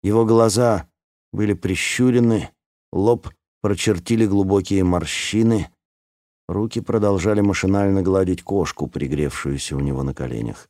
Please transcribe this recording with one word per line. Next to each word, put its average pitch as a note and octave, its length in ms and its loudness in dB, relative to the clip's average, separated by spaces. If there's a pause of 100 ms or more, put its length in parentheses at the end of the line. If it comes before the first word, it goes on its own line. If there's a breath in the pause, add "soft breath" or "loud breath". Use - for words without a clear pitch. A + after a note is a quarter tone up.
Его A2 240 2
глаза A2+ 640 2 (420)
были G#2 220 0
прищурены, A2+ 960 0 (420)
лоб A2 360 0 (340)
прочертили G#2+ 640 0
глубокие G2 580 2
морщины, F#2+ 840 0 (800)
руки G#2+ 340 -4
продолжали G#2 580 2
машинально G2 600 2
гладить F#2 400 0
кошку, F2 460 -4
пригревшуюся C#2+ 840 -6
у C2+ 60 -4
него C2+ 220 -2
на C2+ 100 -4
коленях. A#1 580 -8